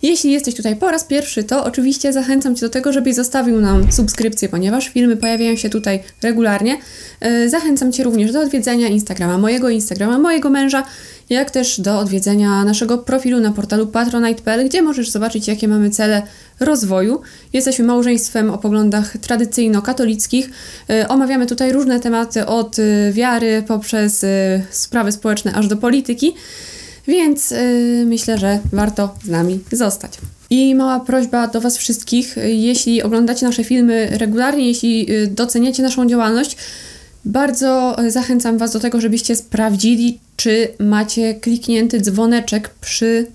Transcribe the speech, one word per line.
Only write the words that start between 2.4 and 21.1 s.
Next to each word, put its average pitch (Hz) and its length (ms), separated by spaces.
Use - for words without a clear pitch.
Cię 247 60
do 233 80
tego, 262 240
żebyś 254 220
zostawił 240 460
nam 196 300
subskrypcję, 214 580
ponieważ 202 400
filmy 240 280
pojawiają 226 380
się 220 140
tutaj 208 340
regularnie. 226 540
E, 233 300
zachęcam 285 420
Cię 262 120
również 220 280
do 294 100
odwiedzenia 240 460
Instagrama, 190 500
mojego 240 320
Instagrama, 214 500
mojego 311 300
męża, 269 340
jak 269 220
też 247 300
do 202 180
odwiedzenia 202 680
naszego 220 320
profilu 254 420
na 214 120
portalu 208 360
patronite 233 540
pe 220 120
el, 247 120
gdzie 349 160
możesz 269 280
zobaczyć, 220 380
jakie 214 200
mamy 208 220
cele 214 320
rozwoju. 226 640
Jesteśmy 254 320
małżeństwem 240 640
o 202 80
poglądach 208 600
tradycyjno-katolickich. 233 1300
E, 214 180
omawiamy 269 380